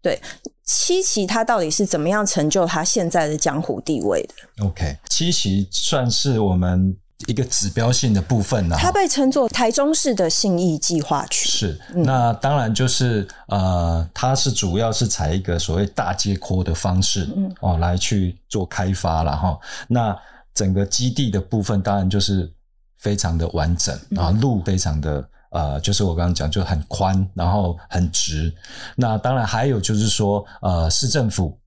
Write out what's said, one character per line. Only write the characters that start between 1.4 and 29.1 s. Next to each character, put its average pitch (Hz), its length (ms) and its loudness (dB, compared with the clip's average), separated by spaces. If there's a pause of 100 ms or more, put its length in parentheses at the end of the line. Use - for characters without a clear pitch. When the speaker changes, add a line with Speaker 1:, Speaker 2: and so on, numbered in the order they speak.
Speaker 1:
到 226 160 2
底 160 100 -2
是 196 160 2
怎 170 140 -2
么 151 80 0
样 208 180 0
成 151 240 0
就 185 160 4
它 160 200 -2
现 180 240 0
在 165 180 2
的 151 80 -2
江 151 260 -2
湖 113 200 -4
地 139 200 -2
位 90 220 0
的？ - 420 -10
Speaker 2:
OK， 80 320 -2 (120)
七 165 200 0
期 98 400 0
算 127 400 0
是 120 300 0
我 95 160 2
们 90 400 2 (320)
一 117 60 -2
个 127 100 0
指 - 260 -2
标 117 220 0
性 120 220 2
的 98 80 2
部 110 200 2
分 98 280 0
啦。 - 100 2
Speaker 1:
它 359 120 2
被 381 160 2
称 269 220 2
作 262 200 2
台 233 200 2
中 277 240 2
市 269 220 0
的 180 140 2
信 180 280 2
义 175 200 2
计 170 240 0
划 143 260 -2
区。 - 220 -2
Speaker 2:
是， 82 300 0 (140)
Speaker 1:
嗯。 175 100 2
Speaker 2:
那 123 300 4
当 139 220 0
然 113 180 0
就 127 140 2
是， 117 400 0 (220)
呃， 87 640 2
它 131 200 0
是 135 180 0
主 95 260 -2
要 113 140 0
是 113 160 -2
采 82 260 -2
一 98 80 0
个 87 180 -2
所 - 160 -2
谓 101 120 2
大 95 260 -4
街 98 240 -2
廓 92 260 -2
的 - 100 -2
方 92 280 0
式， 92 340 0
Speaker 1:
嗯。 190 240 -2
Speaker 2:
哦， 87 180 0
来 87 200 0
去 92 500 0
做 95 180 -4
开 95 280 -4
发 82 300 0
啦 73 120 0
哈。 71 240 -2 (280)
那 110 300 0 (360)
整 95 200 0
个 98 120 2
基 123 260 0
地 127 180 0
的 98 100 0
部 107 220 -2
分 98 200 0
当 101 160 0
然 95 120 2
就 101 100 2
是 92 320 0 (460)
非 104 180 -2
常 82 220 0
的 82 120 0
完 80 260 0
整， - 200 -2 (140)
Speaker 1:
嗯。 101 80 -2
Speaker 2:
然 87 80 2
后 85 140 2
路 117 240 2
非 95 140 0
常 78 220 0
的， 73 280 -2 (240)
呃， 73 280 -2
就 98 140 0
是 104 100 0
我 85 120 0
刚 85 100 0
刚 87 80 2
讲 76 160 -2
就 92 140 0
很 80 240 0
宽， 95 460 0
然 87 180 0
后 92 260 0 (120)
很 87 220 0
直。 78 420 -2 (420)
那 113 220 2